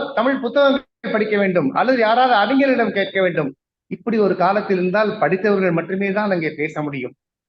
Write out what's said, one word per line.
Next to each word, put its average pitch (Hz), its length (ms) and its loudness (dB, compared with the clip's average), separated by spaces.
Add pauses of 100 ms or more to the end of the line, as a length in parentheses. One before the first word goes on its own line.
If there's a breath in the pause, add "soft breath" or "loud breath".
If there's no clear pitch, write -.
(140)
தமிழ் 269 260 0
புத்தகங்களை 277 720 -2
படிக்க 214 260 0
வேண்டும், 180 340 2
அல்லது 233 280 0
யாராவது 233 360 4
அறிஞரிடம் 233 600 2
கேட்க 196 240 -2
வேண்டும். 160 300 0 (400)
இப்படி 226 260 -4
ஒரு 185 180 2
காலத்தில் 196 420 0
இருந்தால் 190 420 0
படித்தவர்கள் 190 580 0
மட்டுமே 190 340 -4
தான் 202 240 -2
அங்கே 156 180 -4
பேச 156 280 -6
முடியும். 139 320 -8 (340)